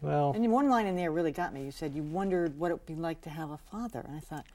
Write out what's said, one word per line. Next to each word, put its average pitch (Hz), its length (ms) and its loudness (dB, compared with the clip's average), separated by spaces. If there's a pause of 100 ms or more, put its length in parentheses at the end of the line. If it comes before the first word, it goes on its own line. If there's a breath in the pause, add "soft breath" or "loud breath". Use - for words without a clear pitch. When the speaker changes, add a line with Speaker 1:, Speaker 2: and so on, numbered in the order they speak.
Speaker 1:
well 147 340 2
Speaker 2:
And 226 160 4
one 269 200 6
line 226 160 4
in 185 100 0
there 175 160 2
really 165 180 2
got 175 220 -2
me. 135 100 -8
You 139 80 -6
said 147 220 -6
you 151 100 -4
wondered 170 560 0
what 175 120 0
it 170 40 0
would - 120 -8
be 160 80 -8
like 165 260 -4
to 160 100 -12
have 156 200 -6
a 151 80 -8
father. 214 420 -8
And - 160 -10
I 156 40 -8
thought, 151 340 -10